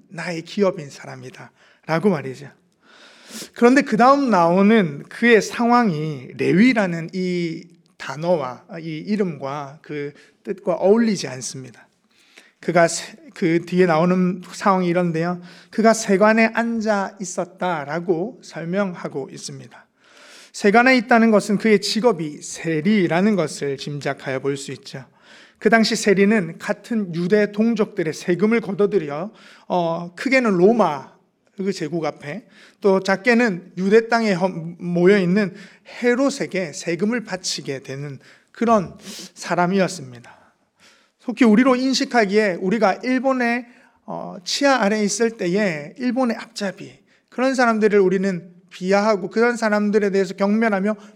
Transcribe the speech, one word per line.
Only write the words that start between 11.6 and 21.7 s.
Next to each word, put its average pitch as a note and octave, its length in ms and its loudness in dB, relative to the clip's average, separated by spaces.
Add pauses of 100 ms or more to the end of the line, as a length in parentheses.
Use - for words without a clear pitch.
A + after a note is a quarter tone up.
그가 E3+ 280 4
세-, - 280 -6 (180)
그 E3+ 320 0
뒤에 F3+ 200 2
나오는 F3+ 560 2 (100)
상황이 F#3+ 360 0
이런데요. F3 540 -2 (300)
그가 A3 220 4
세관에 A3 600 2
앉아 A3 640 -2
있었다라고 F3 1200 -6
설명하고 E3 880 -6
있습니다. C3+ 560 -18 (640)
세관에 A#3+ 460 4
있다는 A3+ 340 4
것은 G3+ 260 2
그의 G#3+ 220 4